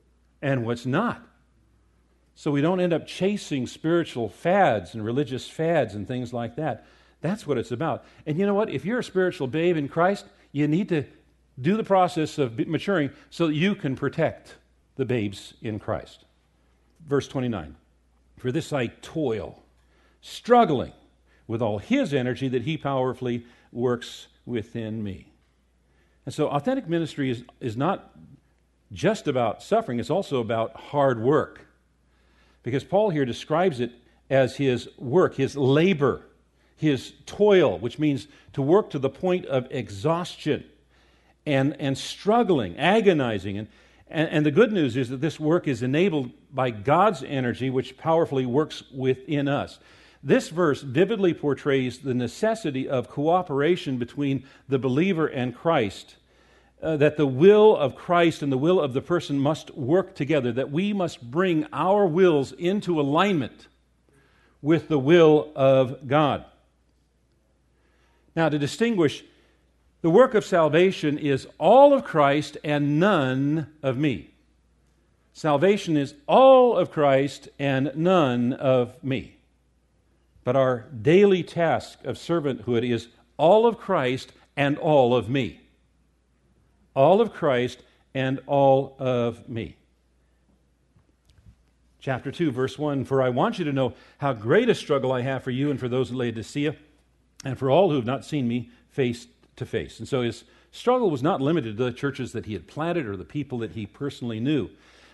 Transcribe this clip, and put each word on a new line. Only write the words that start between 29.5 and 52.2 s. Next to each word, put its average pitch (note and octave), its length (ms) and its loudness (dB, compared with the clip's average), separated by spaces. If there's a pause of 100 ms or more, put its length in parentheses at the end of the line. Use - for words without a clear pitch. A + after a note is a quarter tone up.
suffering, F#3+ 380 -2
it's G#2+ 80 -6
also D3+ 320 -2
about A2+ 360 -2
hard C#3 440 0
work. C3 460 0 (960)
Because B2+ 220 -4
Paul G#3 260 0
here D3 160 0
describes D3+ 540 -2
it A#2+ 120 -4 (380)
as C3 260 2
his B2+ 400 -2
work, C#3+ 380 2
his C3+ 220 -2
labor, C#3+ 640 2 (540)
his D3 360 -2 (140)
toil, F3+ 520 4
which A#2 200 -8
means C#3+ 300 -2 (260)
to C#3 80 -2
work F3 280 4
to D#3 80 -6
the C3+ 120 -2
point F3+ 360 -2
of B2+ 240 -2
exhaustion C3+ 920 -4 (800)
and, C#3 340 0
and C#3 160 -4
struggling, F3+ 800 0
agonizing. C#3 800 2
And, G#2+ 120 -8 (400)
and, D#3 200 -2
and D3+ 180 0
the D#3 40 0
good G#3 220 4
news C#3+ 240 0
is C3 120 -2
that B2+ 140 -10
this D#3 180 -4
work D#3 260 0
is B2 160 -4
enabled C#3+ 480 0 (220)
by B2+ 180 -2
God's C#3+ 520 2
energy, C3 480 -4
which B2+ 260 -4
powerfully D3+ 480 0
works B2+ 380 -2 (100)
within C#3 560 -2
us. B2 300 -4 (440)
This F3 280 0
verse D#3+ 320 0
vividly F3+ 500 0
portrays C3+ 680 -2
the C#3 120 -6
necessity C3+ 720 -4